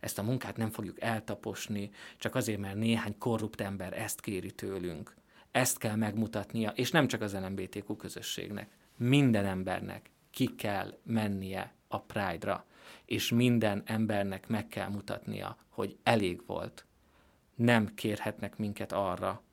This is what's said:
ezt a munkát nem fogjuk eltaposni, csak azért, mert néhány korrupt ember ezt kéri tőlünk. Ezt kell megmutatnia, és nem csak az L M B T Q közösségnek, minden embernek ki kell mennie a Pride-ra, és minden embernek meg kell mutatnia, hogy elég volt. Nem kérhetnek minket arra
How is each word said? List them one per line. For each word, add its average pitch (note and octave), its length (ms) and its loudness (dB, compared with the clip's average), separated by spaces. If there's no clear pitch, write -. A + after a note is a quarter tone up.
ezt - 180 -6
a G2+ 40 -2
munkát A#2 340 -2
nem A2+ 140 0
fogjuk F#2+ 300 -8
eltaposni, G#2 880 -4
csak - 160 -4
azért, G#2+ 260 0
mert G2 160 -6
néhány A2 420 2
korrupt A2 420 -2
ember F#2+ 380 -4
ezt A2 220 -6
kéri F#2+ 300 -4
tőlünk. F2+ 640 -6
Ezt B2+ 280 2
kell G#2+ 180 0
megmutatnia, A2 760 0
és B2 200 0
nem D3+ 160 6
csak B2+ 140 0
az G#2 120 -2
L F#2+ 160 -4
M F#2+ 60 -4
B F#2+ 140 -4
T G2+ 200 -6
Q G#2+ 80 -4
közösségnek, - 760 -8
minden A#2+ 480 6
embernek F#2+ 680 -2
ki - 240 0
kell F#2+ 480 -4
mennie G2 720 -2
a G2+ 120 -2
Pride-ra, G2 640 -2
és - 260 -2
minden A#2 560 6
embernek G#2 600 0
meg A2 200 0
kell G2 200 -4
mutatnia, G2+ 680 -6
hogy G2+ 340 -4
elég G2+ 440 4
volt. - 400 -6
Nem A#2 400 6
kérhetnek G#2 640 -4
minket G#2 360 -4
arra F#2+ 500 0